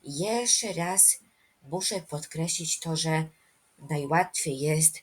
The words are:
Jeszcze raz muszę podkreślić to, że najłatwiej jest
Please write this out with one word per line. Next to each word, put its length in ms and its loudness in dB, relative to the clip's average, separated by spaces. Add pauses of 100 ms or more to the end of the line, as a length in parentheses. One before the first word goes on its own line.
Jeszcze 680 0
raz 460 4 (440)
muszę 380 -4
podkreślić 800 -4
to, 160 -4
że 320 0 (640)
najłatwiej 720 0
jest 440 2